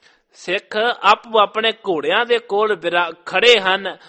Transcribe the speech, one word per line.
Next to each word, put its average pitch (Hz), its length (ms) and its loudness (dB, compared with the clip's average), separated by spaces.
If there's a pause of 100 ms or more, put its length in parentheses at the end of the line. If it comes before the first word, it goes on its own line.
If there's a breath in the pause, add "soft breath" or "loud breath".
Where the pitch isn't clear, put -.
(340 soft breath)
ਸਿੱਖ - 440 -8 (220)
ਆਪੋ 220 400 2
ਆਪਣੇ 214 320 0
ਘੋੜਿਆਂ 190 540 -2
ਦੇ 233 140 0
ਕੋਲ 208 360 -2
ਬਿਰਾ-, 170 380 -4 (120)
ਖੜੇ 226 340 2
ਹਨ, 190 380 -4 (120 soft breath)